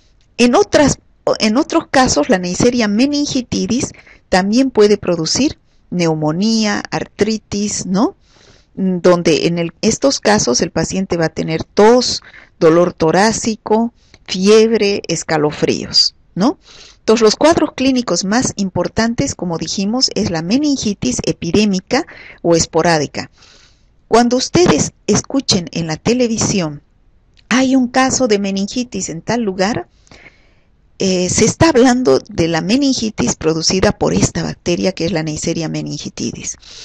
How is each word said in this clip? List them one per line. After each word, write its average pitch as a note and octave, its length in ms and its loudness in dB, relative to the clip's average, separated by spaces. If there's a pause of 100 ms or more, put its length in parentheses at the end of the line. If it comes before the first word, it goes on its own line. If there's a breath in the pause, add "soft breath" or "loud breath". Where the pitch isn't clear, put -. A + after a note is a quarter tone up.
(380 soft breath)
En A#3+ 160 4
otras, D4+ 460 2 (400)
en G#3+ 180 0
otros D#4+ 320 0
casos, C4 400 2
la G#3 80 4
Neisseria G#3+ 500 0
meningitidis B3 1040 -2 (380 loud breath)
también G#3 400 2
puede G#3 280 4
producir F3+ 600 -2 (320)
neumonía, F3 1000 0
artritis, G#3 960 -4
¿no? G#3+ 280 0 (600 soft breath)
Donde F3 720 2
en E3+ 100 -2
el, E3+ 140 -4 (100)
estos C4+ 380 0
casos A3 420 0
el - 80 -2
paciente F3+ 480 -4
va E3 80 0
a D#3+ 40 -2
tener D#3+ 340 -6
tos, A#3 580 4 (380 loud breath)
dolor F3 340 4
torácico, G#3+ 1000 0 (320 soft breath)
fiebre, G#3 800 2
escalofríos, D3+ 1080 -2 (200)
¿no? A3+ 220 0 (420 loud breath)
Entonces, A3+ 220 2
los G#3+ 140 4
cuadros D#4 380 2
clínicos B3 520 -2
más A3+ 320 0
importantes, G#3+ 800 -2
como E3+ 220 -6
dijimos, G3+ 580 -4
es G#3+ 160 -2
la D#3+ 100 -4
meningitis B3 840 -2
epidémica G3 800 -2 (360 loud breath)
o E3+ 140 2
esporádica. D#3+ 760 -2 (760 soft breath)
Cuando A#3+ 300 4
ustedes E4 540 2 (160)
escuchen G3+ 640 -2
en E3 160 -4
la D#3 100 -6
televisión, G#3 840 -2 (680)
"Hay C4 260 2
un B3+ 120 2
caso C4 400 0
de G#3 120 2
meningitis G3 680 -6
en D#3+ 120 -10
tal A#3+ 200 -4
lugar", G3+ 460 -4 (1120 soft breath)
eh, F#3 320 0
se - 140 0
está D#4+ 260 4
hablando B3+ 500 4 (100)
de F3 180 0
la E3 140 -2
meningitis A#3+ 760 -2
producida F3 560 0
por D#3 220 -2
esta F3+ 300 -2
bacteria F3+ 500 -4
que E3 120 -6
es E3+ 60 -4
la D#3+ 120 -4
Neisseria D#3+ 440 -6
meningitidis, D3 880 -10 (300 loud breath)